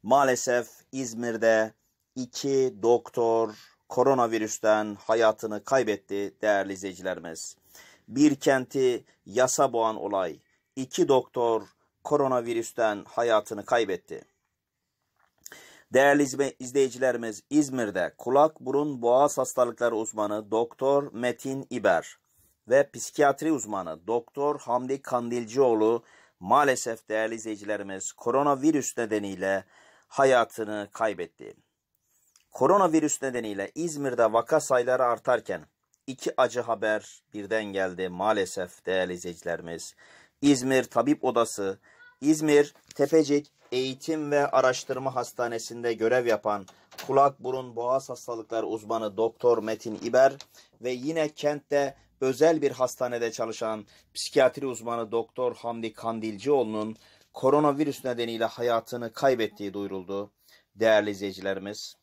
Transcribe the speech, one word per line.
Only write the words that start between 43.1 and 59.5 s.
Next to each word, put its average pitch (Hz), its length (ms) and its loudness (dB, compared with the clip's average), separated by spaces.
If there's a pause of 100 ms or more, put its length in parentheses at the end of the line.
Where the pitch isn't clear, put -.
Eğitim 135 580 -4
ve 143 160 2
Araştırma 131 680 0
Hastanesi'nde 117 800 -6
görev 117 340 0
yapan 104 400 -2 (400)
kulak, 139 380 2
burun, 127 320 -8
boğaz 127 340 -2
hastalıkları 113 560 -6
uzmanı 107 500 -6
Doktor 113 460 2
Metin 110 400 -6
İber 127 300 4 (500)
ve 123 80 -4
yine 147 380 -4
kentte 143 680 -2 (240)
özel 139 420 2
bir 139 80 2
hastanede 123 600 -2
çalışan 110 540 -6 (280)
psikiyatri 139 520 0
uzmanı 117 460 -6
Doktor 117 440 -4
Hamdi 117 360 -8
Kandilcioğlu'nun 110 1040 -2 (360)
koronavirüs 143 720 2
nedeniyle 117 400 -4
hayatını 120 680 -4
kaybettiği 107 600 0